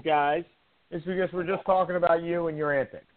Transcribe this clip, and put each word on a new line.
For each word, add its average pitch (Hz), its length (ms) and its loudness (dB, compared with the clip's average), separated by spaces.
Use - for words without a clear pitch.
guys 151 380 2
is 160 140 -6
because 185 280 -2
we're 175 140 -4
just 185 180 -4
talking 185 300 2
about 170 300 2
you 170 240 -2
and 151 100 -6
your 147 180 0
antics - 300 -4